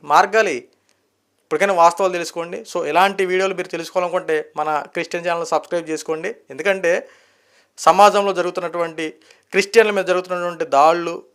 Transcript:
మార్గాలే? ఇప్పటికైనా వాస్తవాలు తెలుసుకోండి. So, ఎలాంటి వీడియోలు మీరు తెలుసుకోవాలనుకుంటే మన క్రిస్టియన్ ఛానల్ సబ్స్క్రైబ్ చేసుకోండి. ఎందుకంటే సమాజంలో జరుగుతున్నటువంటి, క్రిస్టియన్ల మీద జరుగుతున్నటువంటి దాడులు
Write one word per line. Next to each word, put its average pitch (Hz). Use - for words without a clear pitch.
మార్గాలే? 190
ఇప్పటికైనా 190
వాస్తవాలు 180
తెలుసుకోండి. 170
So, 175
ఎలాంటి 196
వీడియోలు 190
మీరు 180
తెలుసుకోవాలనుకుంటే 165
మన 151
క్రిస్టియన్ 170
ఛానల్ 170
సబ్స్క్రైబ్ 160
చేసుకోండి. 160
ఎందుకంటే 175
సమాజంలో 196
జరుగుతున్నటువంటి, 170
క్రిస్టియన్ల 208
మీద 190
జరుగుతున్నటువంటి 175
దాడులు 170